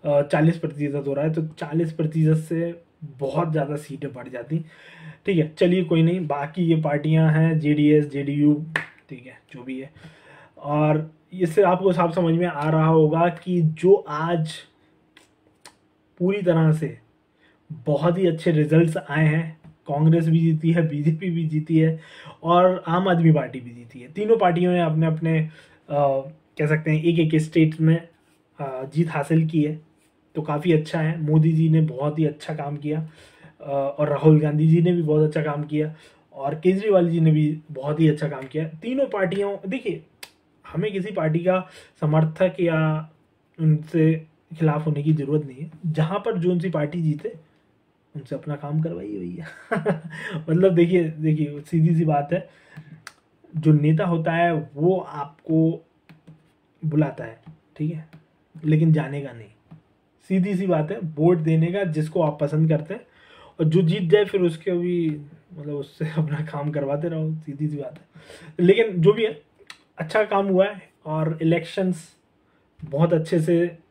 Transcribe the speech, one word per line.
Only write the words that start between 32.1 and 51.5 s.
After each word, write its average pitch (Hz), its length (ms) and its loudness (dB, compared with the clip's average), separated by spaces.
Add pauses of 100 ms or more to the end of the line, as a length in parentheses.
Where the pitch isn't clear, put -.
ही 156 60 2
अच्छा 147 300 -6
काम 147 220 -8
किया, 151 320 -6 (520)
अ, 147 100 -14
और 139 380 -2
राहुल 151 320 6
गांधी 151 280 0
जी 170 140 4
ने 180 100 2
भी 175 100 0
बहुत 151 200 2
अच्छा 151 200 0
काम 151 220 -4
किया 151 300 -4 (380)
और 139 220 -6
केजरीवाल 185 540 2
जी 165 120 0
ने 160 100 4
भी 151 300 2 (100)
बहुत 147 300 -6
ही 160 80 6
अच्छा 151 200 -2
काम - 140 -10
किया। 156 260 -8
तीनों 262 380 -4
पार्टियों, 196 640 -4
देखिए 208 340 -8 (680)
हमें 196 200 -4
किसी 190 180 -6
पार्टी 160 280 -2
का 180 300 0 (320)
समर्थक 160 600 2
या 156 500 0 (500)
उनसे 160 680 2 (320)
खिलाफ 156 280 0
होने 143 160 -2
की 156 100 2
ज़रूरत 147 340 0
नहीं 127 100 -16
है, 147 140 -14 (160)
जहाँ 156 320 -2
पर 226 200 -4
जो 180 140 0
उनसी 175 180 -2
पार्टी 160 320 -4
जीते 151 320 -4 (840)
उनसे 139 180 -12
अपना 143 220 -8
काम 151 240 -4
करवाइए 175 380 -8
भैया। 170 280 -12 (260)
<laughs> 165 800 -6
मतलब 180 240 4
देखिए, 170 300 4
देखिए 151 560 -2